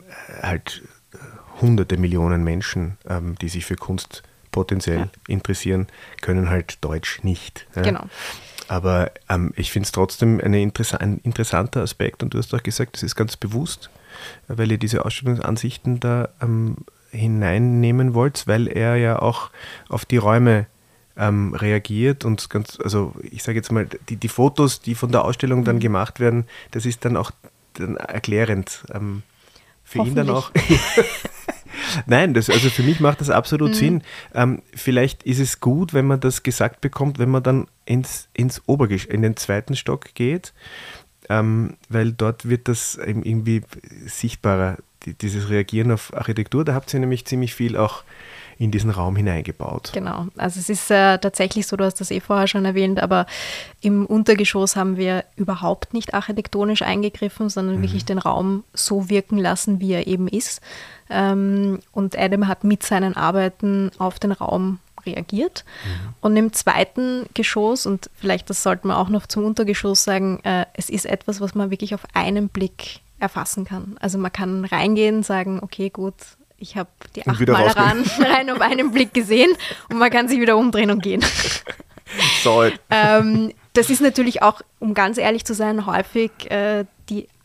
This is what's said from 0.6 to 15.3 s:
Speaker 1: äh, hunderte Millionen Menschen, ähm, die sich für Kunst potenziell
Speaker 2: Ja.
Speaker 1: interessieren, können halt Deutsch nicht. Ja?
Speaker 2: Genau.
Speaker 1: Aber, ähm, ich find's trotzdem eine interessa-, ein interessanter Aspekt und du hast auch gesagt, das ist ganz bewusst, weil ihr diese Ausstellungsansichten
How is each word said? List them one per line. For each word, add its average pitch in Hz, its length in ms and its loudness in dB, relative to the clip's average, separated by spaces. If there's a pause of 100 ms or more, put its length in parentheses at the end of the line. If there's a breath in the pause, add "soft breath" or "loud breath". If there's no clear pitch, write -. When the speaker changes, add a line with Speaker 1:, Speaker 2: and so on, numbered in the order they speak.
Speaker 1:
äh, - 20 -20 (440)
hunderte 104 360 4
Millionen 85 460 2
Menschen, 85 540 -4 (120)
ähm, 87 320 -6
die 87 80 -6
sich 85 180 -8
für 90 100 -4
Kunst - 460 -8 (280 soft breath)
potenziell 92 480 -2
Speaker 2:
Ja. 90 100 -2 (200)
Speaker 1:
interessieren, 95 580 -2 (340 loud breath)
können 92 300 0
halt 90 300 -2
Deutsch 78 420 -6
nicht. - 440 -6 (100)
Ja? 92 60 0
Speaker 2:
Genau. 95 220 0 (600 loud breath)
Speaker 1:
Aber, 90 460 0 (160)
ähm, 87 280 0
ich - 140 -4
find's 98 220 -2
trotzdem 110 500 2
eine 101 200 4
interessa-, 104 380 -2
ein 98 220 -2
interessanter 117 600 -2
Aspekt - 420 -4
und 117 100 -4
du 113 40 -2
hast 113 160 -4
auch 120 100 -2
gesagt, - 320 -4
das - 80 -8
ist - 100 -6
ganz 113 220 -2
bewusst, 117 520 -6 (600 loud breath)
weil 113 240 0
ihr 107 60 2
diese 113 260 0
Ausstellungsansichten 123 960 -2